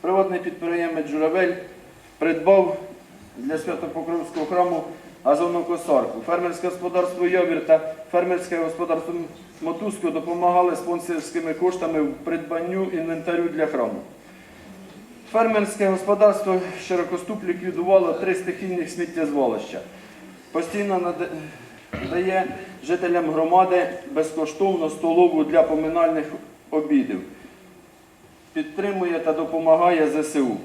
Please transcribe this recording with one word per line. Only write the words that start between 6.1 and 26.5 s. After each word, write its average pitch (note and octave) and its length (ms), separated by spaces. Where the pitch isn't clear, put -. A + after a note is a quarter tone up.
Фермерське E4+ 420
господарство F3+ 600
«Явір» E3+ 380
та D#3+ 300
фермерське F3 460
господарство E3 560
«Мотузко» F#3+ 480
допомагали F3 680
спонсорськими E3 800
коштами D#4+ 480
в C4+ 120
придбанню D4+ 800
інвентарю E3+ 500
для D#3 220
храму. C3 340
Фермерське G#3+ 560
господарство G3 760
«Широкоступ» F3+ 600
ліквідувало F3 680
три F#3 220
стихійних F3+ 540
сміттєзвалища. C#3+ 920
Постійно F#3+ 480
наде-, F3 300
надає F#3 420
жителям F3 420
громади F3 580
безкоштовну D#3 760
столову E3 540
для - 200
поминальних D#3 640